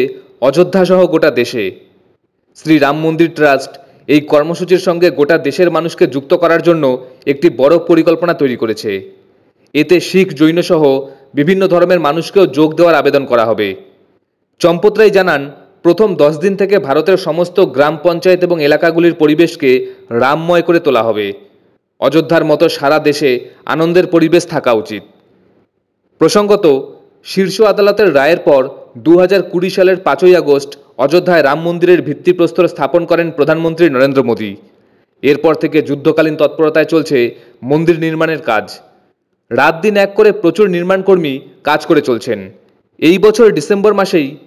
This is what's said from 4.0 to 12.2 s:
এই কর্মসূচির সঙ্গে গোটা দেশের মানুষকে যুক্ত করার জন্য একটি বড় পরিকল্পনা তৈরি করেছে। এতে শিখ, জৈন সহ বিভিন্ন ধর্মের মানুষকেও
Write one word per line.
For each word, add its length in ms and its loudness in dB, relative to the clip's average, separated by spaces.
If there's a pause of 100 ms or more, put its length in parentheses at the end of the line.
এই 140 2
কর্মসূচির 680 0
সঙ্গে 220 0
গোটা 280 0
দেশের 340 0
মানুষকে 360 -2
যুক্ত 280 -6
করার 260 2
জন্য 220 0 (440)
একটি 220 0
বড় 300 2
পরিকল্পনা 540 0
তৈরি 240 -2
করেছে। 340 -4 (840)
এতে 240 2
শিখ, 340 0
জৈন 280 2
সহ 200 0 (520)
বিভিন্ন 340 0
ধর্মের 320 2
মানুষকেও 480 0